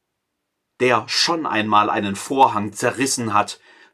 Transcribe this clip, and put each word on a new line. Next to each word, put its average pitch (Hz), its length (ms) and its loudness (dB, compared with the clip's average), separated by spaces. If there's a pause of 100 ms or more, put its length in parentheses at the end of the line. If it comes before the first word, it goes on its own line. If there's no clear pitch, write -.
(800)
der 120 300 2
schon 165 380 -2
einmal 107 420 2
einen 101 260 -2
Vorhang 107 580 0
zerrissen 120 600 -2
hat, 104 260 -2 (340)